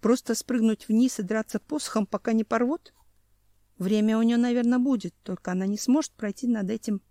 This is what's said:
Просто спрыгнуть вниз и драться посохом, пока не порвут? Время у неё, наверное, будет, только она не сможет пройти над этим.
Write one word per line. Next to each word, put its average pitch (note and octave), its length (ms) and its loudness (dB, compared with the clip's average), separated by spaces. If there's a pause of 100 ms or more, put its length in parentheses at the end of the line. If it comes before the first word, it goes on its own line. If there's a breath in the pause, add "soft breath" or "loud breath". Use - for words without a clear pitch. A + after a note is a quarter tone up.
Просто C4+ 340 2
спрыгнуть A3 540 -2
вниз A#3 320 2
и - 20 -4
драться G#3+ 380 -4
посохом, A3+ 460 -4
пока - 260 -4
не A3 120 2
порвут? B3 480 -2 (840)
Время G#3+ 400 2
у A3+ 40 2
неё, A#3 140 4
наверное, A#3+ 420 2
будет, B3 440 0
только F3+ 300 -8
она F#3 140 -2
не G#3 120 -4
сможет D4 340 2
пройти A3 360 -6
над G#3 220 -2
этим. G#3+ 300 -4 (100)